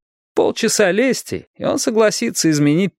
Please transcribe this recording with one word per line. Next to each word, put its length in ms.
Полчаса 560
лести, 640
и 100
он 140
согласится 720
изменить 480